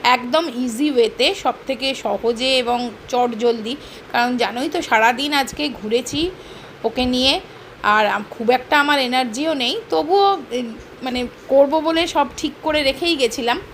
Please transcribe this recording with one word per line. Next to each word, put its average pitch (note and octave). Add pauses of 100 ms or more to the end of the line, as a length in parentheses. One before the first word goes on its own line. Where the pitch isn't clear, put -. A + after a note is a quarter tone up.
একদম B3 (200)
ইজি B3
ওয়েতে, A#3+ (160)
সব B3+ (140)
থেকে C4 (160)
সহজে A#3
এবং A#3+ (220)
চটজলদি। A#3+ (360)
কারণ B3
জানোই A#3+
তো, F4
সারাদিন A#3+
আজকে C#4 (180)
ঘুরেছি B3+ (520)
ওকে B3+
নিয়ে, B3+ (500)
আর G#3+ (100)
আম-, G#3
খুব - (100)
একটা C#4+
আমার C#4+
এনার্জিও B3+
নেই, B3+ (160)
তবুও, F4+ (100)
এ, A#3+ (460)
মানে B3 (200)
করবো C#4 (100)
বলে E4
সব C#4+ (100)
ঠিক - (120)
করে D4+
রেখেই E4+
গেছিলাম। A#3+ (120)